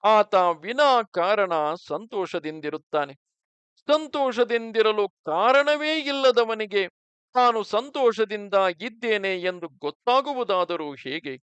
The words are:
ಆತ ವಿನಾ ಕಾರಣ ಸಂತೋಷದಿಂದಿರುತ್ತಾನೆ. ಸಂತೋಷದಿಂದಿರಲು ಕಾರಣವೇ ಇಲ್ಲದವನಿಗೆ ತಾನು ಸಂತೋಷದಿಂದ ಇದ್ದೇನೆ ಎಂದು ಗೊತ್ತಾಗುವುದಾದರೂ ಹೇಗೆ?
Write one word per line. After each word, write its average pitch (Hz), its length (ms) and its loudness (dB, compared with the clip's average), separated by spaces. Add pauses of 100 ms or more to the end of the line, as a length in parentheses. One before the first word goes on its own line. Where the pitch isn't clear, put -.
ಆತ 208 320 4 (240)
ವಿನಾ 247 440 2 (100)
ಕಾರಣ 190 400 0 (300)
ಸಂತೋಷದಿಂದಿರುತ್ತಾನೆ. 156 1300 -6 (760)
ಸಂತೋಷದಿಂದಿರಲು 226 1200 0 (180)
ಕಾರಣವೇ 285 720 2
ಇಲ್ಲದವನಿಗೆ 233 840 0 (520)
ತಾನು 240 280 4
ಸಂತೋಷದಿಂದ 220 920 -2 (260)
ಇದ್ದೇನೆ 214 600 -4
ಎಂದು 180 260 -6 (120)
ಗೊತ್ತಾಗುವುದಾದರೂ 190 1120 -2
ಹೇಗೆ? 139 400 -10 (100)